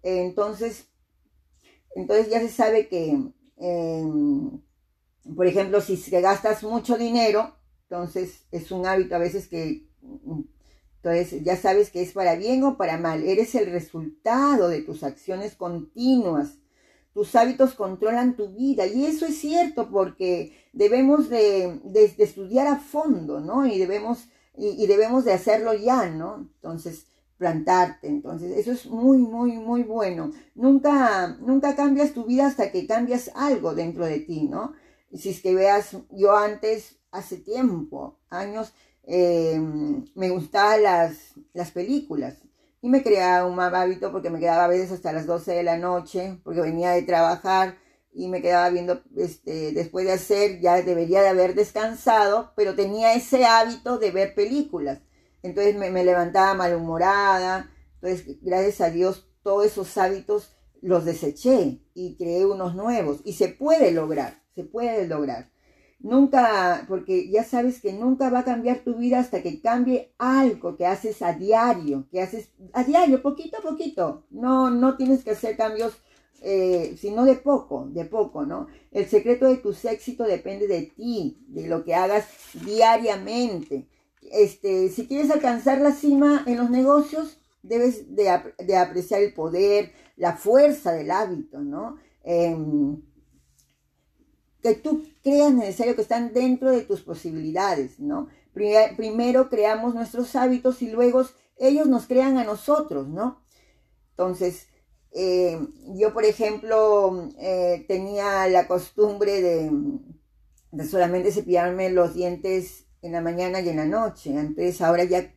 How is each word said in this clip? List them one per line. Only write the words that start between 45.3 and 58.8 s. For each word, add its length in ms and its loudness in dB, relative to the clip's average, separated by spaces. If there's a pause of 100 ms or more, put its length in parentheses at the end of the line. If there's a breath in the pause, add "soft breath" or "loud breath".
de 120 0
la 140 0
noche, 640 -6
porque 160 -4
venía 320 0
de 100 2
trabajar 720 2 (360 soft breath)
y 160 -10
me 120 -4
quedaba 300 4
viendo, 320 -2 (140)
este, 560 -6
después 340 -4
de 60 2
hacer, 480 0
ya 220 4
debería 400 2
de 60 6
haber 260 4
descansado, 1000 0
pero 220 0
tenía 380 2
ese 300 2
hábito 540 4
de 140 0
ver 220 0
películas. 640 -2 (420)
Entonces 340 0
me, 140 -4
me 140 0
levantaba 500 4
malhumorada. 1160 0 (300 soft breath)
Entonces, 420 -8
gracias 380 0